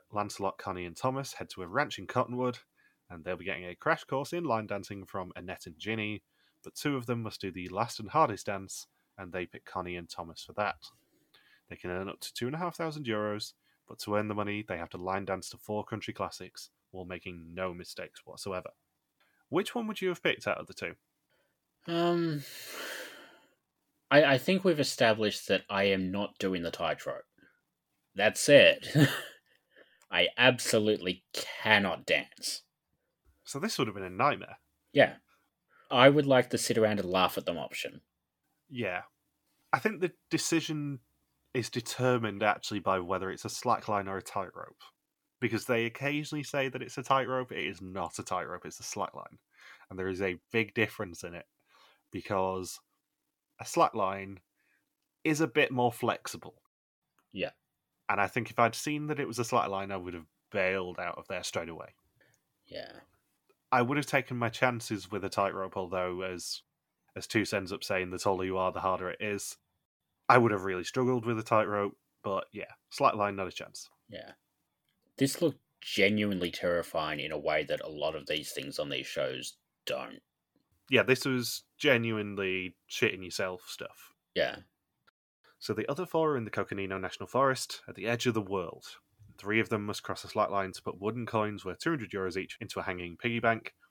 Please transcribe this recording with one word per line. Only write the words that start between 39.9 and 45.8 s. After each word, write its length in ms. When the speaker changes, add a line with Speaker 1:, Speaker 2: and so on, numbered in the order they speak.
Speaker 1:
the 120
decision 680
is 140
determined 720
actually 380
by 200
whether 300
it's 160
a 40
slack 380
line 200
or 100
a 40
tightrope. 600
Because 260
they 200